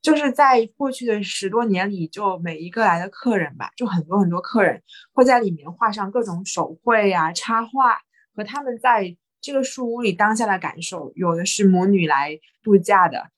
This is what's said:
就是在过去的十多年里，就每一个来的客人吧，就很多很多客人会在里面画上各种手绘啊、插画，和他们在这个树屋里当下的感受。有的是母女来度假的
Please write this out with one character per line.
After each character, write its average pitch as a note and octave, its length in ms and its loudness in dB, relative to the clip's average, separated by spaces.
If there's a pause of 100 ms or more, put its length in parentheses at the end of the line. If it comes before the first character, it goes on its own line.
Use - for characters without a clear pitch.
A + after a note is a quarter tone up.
就 D#4 140 4
是 D4 160 0
在 C4 340 4 (120)
过 C4+ 140 -4
去 B3+ 140 -10
的 G#3+ 180 -2
十 F#3+ 260 -6
多 A#3 160 0
年 G3 240 0
里， F3 180 -6
就 F#3+ 320 -4
每 E3 180 -8
一 E3 120 -14
个 A3 160 -2
来 E3+ 140 2
的 F3+ 100 -8
客 A3 280 -2
人 E3 180 -4
吧， - 200 -12
就 A#3+ 100 -6
很 F3 200 -2
多 F#3 140 0
很 F3+ 100 2
多 F3 120 -2
客 G#3+ 220 0
人 - 180 0 (300)
会 C4 140 4
在 B3 140 4
里 G3+ 120 -2
面 D3 200 -10
画 G#3+ 200 0
上 G3+ 200 -6
各 A#3 120 -2
种 F#3 220 -8
手 - 380 -6
绘 G#3+ 280 2
啊、 E3 220 0
插 A3+ 300 -2
画， B3 360 2 (360)
和 G#3 80 -8
他 A#3+ 180 -8
们 B3 180 -6
在 G3+ 360 0 (260)
这 C#4+ 120 -12
个 C4+ 100 0
树 B3+ 280 -6
屋 A#3+ 100 -6
里 G#3 120 2
当 G#3 220 2
下 A3+ 100 0
的 G3 140 0
感 E3 220 -10
受。 E3 340 -10
有 E3+ 200 0
的 E3+ 100 -6
是 G3+ 220 2
母 F#3 180 6
女 F#3+ 220 2
来 D3 320 0 (240)
度 G#3 140 6
假 F#3 320 4
的 - 280 -10